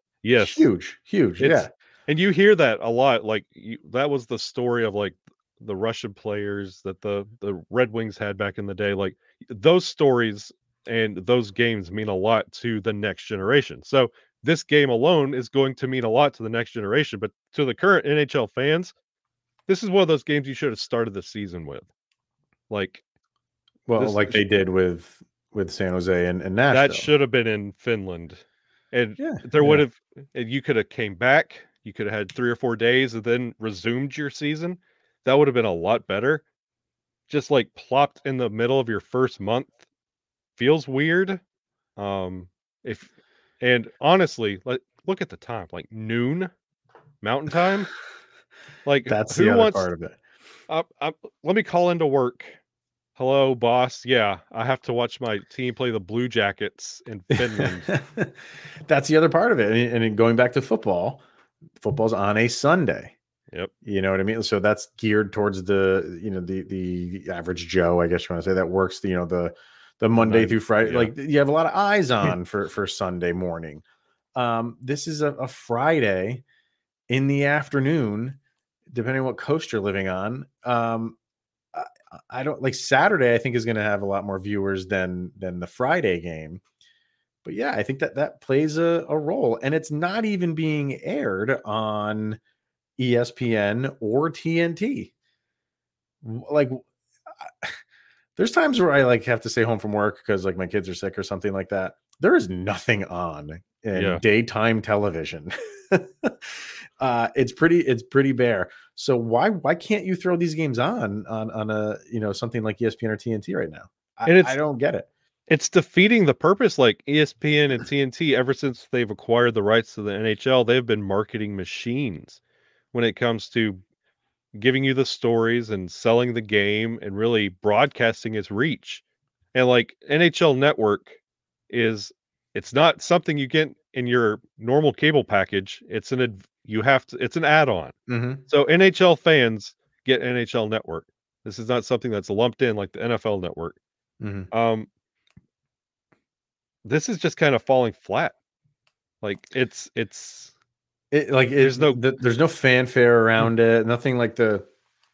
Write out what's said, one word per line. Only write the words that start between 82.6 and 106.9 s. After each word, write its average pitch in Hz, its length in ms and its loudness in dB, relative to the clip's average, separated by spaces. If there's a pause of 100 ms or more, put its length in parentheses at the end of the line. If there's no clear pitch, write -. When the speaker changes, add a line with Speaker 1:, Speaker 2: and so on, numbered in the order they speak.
Speaker 2:
like, 131 120 -2
Saturday, 139 600 2
I 113 40 4
think, 123 160 -4
is 113 120 -2
gonna 110 160 -2
have 104 180 -2
a 101 60 -4
lot 98 180 -2
more 98 140 -6
viewers 98 480 -4
than, 92 500 -4
than 90 240 -10
the 87 60 -8
Friday 123 540 0
game. 80 420 -12 (800)
But - 100 -12
yeah, 120 180 -4
I 107 100 -2
think 135 160 -6
that 151 160 -4
that 147 260 -4
plays 151 380 0
a, 170 300 0
a 151 100 -2
role, 151 440 -2
and 135 120 0
it's 156 160 -4
not 180 340 -4
even 175 300 -2
being 151 480 -4
aired 123 640 -4
on 107 720 -4 (640)
E 123 160 2
S 120 160 0
P 117 240 -2
N 107 340 0 (100)
or 127 280 0
T 165 320 -4
N 170 140 0
T. 226 400 -8 (1080)
W-, 117 280 -12
like, 143 200 2 (920)
I, - 60 -8 (280)
<sighs> - 400 -20
there's 226 160 0
times 302 260 2
where 170 140 4
I, 139 120 6
like, 123 200 4
have 117 160 0
to - 80 -10
stay 117 140 0
home 110 160 0
from 104 140 -6
work 104 340 0
'cause, 98 180 0
like, 90 140 -2
my 92 80 -4
kids 92 240 -4
are 87 40 -10
sick 95 240 -8
or 98 40 -4
something 98 320 -6
like 95 160 -6
that. 95 240 -4 (260)
There - 160 4
is 90 140 -2
nothing 98 540 -2
on 80 580 -8 (200)
in 98 200 -2
Speaker 1:
Yeah. 90 180 0
Speaker 2:
daytime 113 600 2
television. 87 680 -4 (400)
<laughs> 190 120 2 (1000)